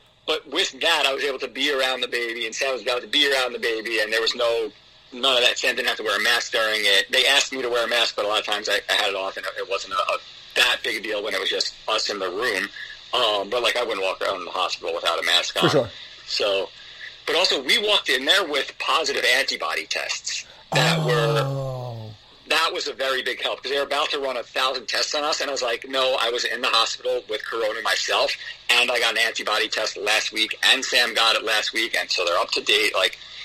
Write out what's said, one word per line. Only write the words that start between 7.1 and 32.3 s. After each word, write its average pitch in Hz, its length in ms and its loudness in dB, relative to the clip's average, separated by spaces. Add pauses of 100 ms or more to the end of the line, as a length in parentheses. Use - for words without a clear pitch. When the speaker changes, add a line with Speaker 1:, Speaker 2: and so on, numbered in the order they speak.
Speaker 1:
They 131 160 4
asked 139 260 2
me 131 100 -4
to 120 60 -2
wear 117 160 2
a 113 40 -4
mask, 117 280 0
but 107 80 0
a 101 40 0
lot 104 120 2
of 101 60 -6
times 104 220 -4
I, 101 200 2
I 98 40 2
had 104 180 2
it 98 60 -2
off, 95 200 -4
and 98 100 -8 (120)
it 95 100 -6
wasn't 98 260 -4
a, - 40 0
a, 98 200 0 (380)
that - 280 4
big 117 120 -2
a 107 40 -6
deal 104 240 -4
when 101 100 -4
it 95 60 -2
was 98 100 -2
just 98 240 -2 (140)
us 107 220 0
in 104 80 -4
the 95 100 -2
room. 101 400 -2 (460)
Um, 104 360 2
but, 120 120 0
like, 113 140 2
I 123 60 0
wouldn't 107 220 -2
walk 92 180 0
around 92 220 -2
the 80 60 -10
hospital 87 440 -2
without 85 260 0
a - 40 -4
mask 85 340 0
Speaker 2:
For 175 80 2
Speaker 1:
on. 151 40 6
Speaker 2:
sure. 127 180 4 (380)
Speaker 1:
So, 98 420 0 (580)
but 151 100 0
also, 180 260 2
we 185 160 2
walked 208 300 0
in 131 160 2
there 185 200 4
with 147 340 -2
positive 135 460 0
antibody 120 600 0
tests - 580 -6 (280)
that 160 320 4
were 117 400 2
Speaker 2:
Oh. 127 640 -6 (380)
Speaker 1:
that 160 240 2
was 156 140 -4
a 139 60 -6
very 131 300 0
big 123 200 -4
help, 113 200 -4
'cause 127 80 -6
they 143 80 0
were 139 60 2
about 139 260 0
to 139 80 -2
run 131 180 -2
a 113 60 -4
thousand 131 440 -2
tests 120 280 -2
on 147 100 0
us, 160 160 0
and 139 80 -2
I 143 40 -2
was 127 100 -2
like, 120 260 -2
"No, 131 320 2
I 117 100 2
was 117 140 0
in 113 160 -2
the 127 80 0
hospital 117 600 0
with 107 180 -4
Corona 113 360 -2
myself, 104 480 0 (380)
and 120 220 4
I 120 80 2
got 117 140 2
an 110 60 0
antibody 110 500 0
test 110 280 -2
last 104 360 0
week, 110 320 -2
and 127 200 6
Sam 120 300 2
got 113 220 4
it 104 80 -2
last 107 280 0
week, 113 260 0
and 90 120 -2
so 92 160 0
they're 87 120 2